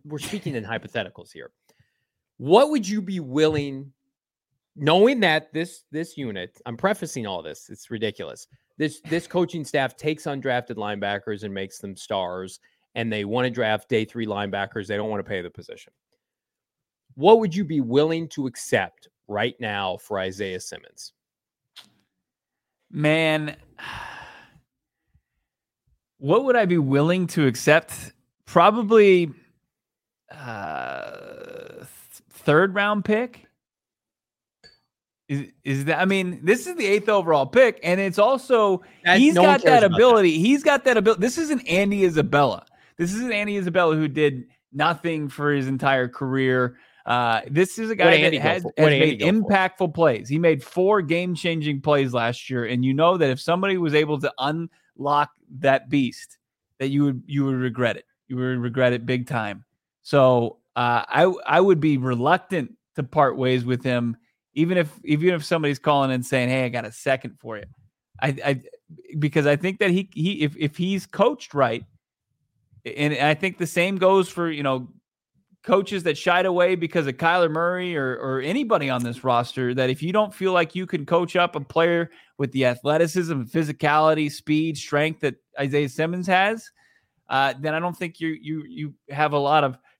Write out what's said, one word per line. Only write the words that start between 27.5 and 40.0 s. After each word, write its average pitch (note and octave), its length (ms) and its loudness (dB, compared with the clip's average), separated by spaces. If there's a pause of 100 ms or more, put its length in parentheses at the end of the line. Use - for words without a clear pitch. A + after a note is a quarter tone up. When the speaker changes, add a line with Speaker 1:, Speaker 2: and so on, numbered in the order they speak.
Speaker 2:
Probably, G3 880 4 (1000)
uh, D#2 760 -10 (680)
th-, - 100 -20 (420)
third F3+ 460 2
round G#3 280 -2
pick. A#3 420 -4 (1800)
Is, C#3 220 -6 (160)
is C#3 220 -4
that, D#3+ 140 0
I F#3 40 2
mean, F#3+ 400 -2
this B3 240 2
is F4 80 -8
the A#3+ 100 -2
eighth G#3 220 0
overall E3 380 2
pick, A#3 360 4
and F3+ 180 0
it's G3 200 0
also, A3+ 640 2 (220)
Speaker 1:
That, F3+ 140 6
Speaker 2:
he's C#4+ 160 6
Speaker 1:
no - 80 6
one C#4+ 80 10
Speaker 2:
got C#4 120 4
Speaker 1:
cares B3 180 8
Speaker 2:
that G#3+ 40 8
Speaker 1:
about F#3+ 60 4
that. E3 60 0
Speaker 2:
ability. G#3 420 6